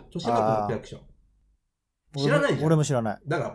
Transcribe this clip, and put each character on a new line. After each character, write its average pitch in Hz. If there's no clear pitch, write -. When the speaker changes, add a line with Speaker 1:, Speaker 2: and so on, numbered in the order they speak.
Speaker 1:
豊 175
島 113
区 107
の 104
区 117
役 104
所。 -
Speaker 2:
あ -
ー。 139
Speaker 1:
知 143
ら 143
な 277
い 180
じ -
ゃ -
ん。 123
Speaker 2:
俺 -
も、 147
俺 160
も 151
知 147
ら 120
な 107
い。 -
Speaker 1:
だ 165
か 120
ら、 -